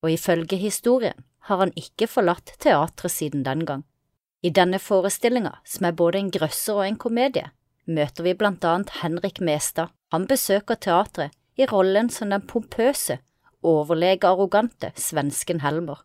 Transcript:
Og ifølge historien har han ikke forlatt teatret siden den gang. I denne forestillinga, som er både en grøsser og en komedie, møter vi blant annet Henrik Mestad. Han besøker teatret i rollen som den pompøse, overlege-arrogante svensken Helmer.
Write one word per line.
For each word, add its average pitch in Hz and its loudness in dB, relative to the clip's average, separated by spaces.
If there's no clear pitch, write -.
Og 160 2
ifølge 170 0
historien 233 0
har 190 0
han 190 -2
ikke - -6
forlatt 180 0
teatret 165 2
siden 143 -4
den 139 -2
gang. 143 -6
I 175 2
denne 185 4
forestillinga, 202 0
som - -4
er 170 -2
både 175 2
en 196 -4
grøsser 190 -2
og 196 0
en 208 -4
komedie, 247 0
møter 156 -2
vi 180 2
blant 202 0
annet 175 0
Henrik 170 -4
Mestad. 165 -2
Han 175 0
besøker 254 0
teatret 170 0
i 262 6
rollen 202 2
som 214 -8
den 196 -2
pompøse, 233 -2
overlege-arrogante 180 2
svensken 147 -4
Helmer. 151 -4